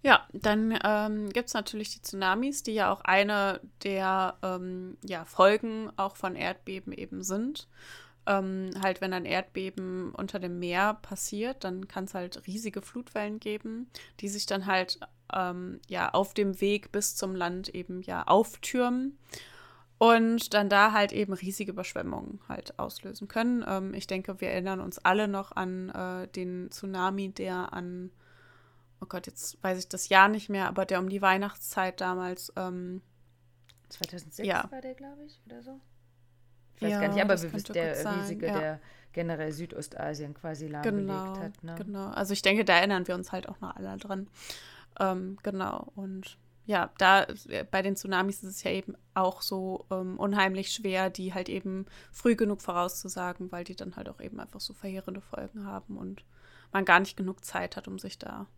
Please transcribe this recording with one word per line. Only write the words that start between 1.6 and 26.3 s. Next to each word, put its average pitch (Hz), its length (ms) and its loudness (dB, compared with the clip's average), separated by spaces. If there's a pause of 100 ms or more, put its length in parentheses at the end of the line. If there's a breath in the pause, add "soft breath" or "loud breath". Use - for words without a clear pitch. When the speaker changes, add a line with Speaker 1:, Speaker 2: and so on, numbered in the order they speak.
Speaker 1:
die - 120 -12
Tsunamis, 202 600 0
die 220 120 -2
ja 196 180 4
auch 196 80 -2
eine 196 600 4 (220)
der, 190 600 0
ähm, 185 600 -6
ja, 170 220 -8
Folgen 214 720 6
auch 196 200 -2
von 185 200 -4
Erdbeben 185 560 -4
eben 185 300 -10
sind. 214 460 -4 (580 loud breath)
Ähm, 190 440 0 (120)
halt, 190 180 0
wenn 190 120 -2
ein 180 140 -2
Erdbeben 185 880 -4
unter 196 240 -6
dem 175 200 -6
Meer 180 360 2
passiert, 214 720 -6
dann 185 240 -6
kann's 190 260 -8
halt 180 320 -8
riesige 208 340 -6
Flutwellen 214 580 -6
geben, 220 520 -8 (300 loud breath)
die 202 80 -6
sich 208 180 -4
dann 196 200 -2
halt, 185 320 2 (340)
ähm, 180 560 -4
ja, 180 240 0
auf 196 200 2
dem 196 280 0
Weg 202 300 2
bis - 260 -2
zum 190 180 -4
Land 180 400 -4
eben 180 280 -8
ja 175 240 -4
auftürmen 247 920 4 (800 loud breath)
und 226 560 8
dann 202 160 6
da 208 220 8
halt 208 200 4
eben 196 220 0
riesige 190 380 -6
Überschwemmungen - 760 -6
halt - 300 -10
auslösen - 500 -8
können. 240 380 2
Ähm, 190 260 -2
ich 196 140 -8
denke, 190 340 -6
wir 185 80 -4
erinnern 185 320 -2
uns 190 180 -8
alle 202 300 4
noch 196 240 -4
an, 185 380 -4
äh, 185 380 -6
den 180 420 -8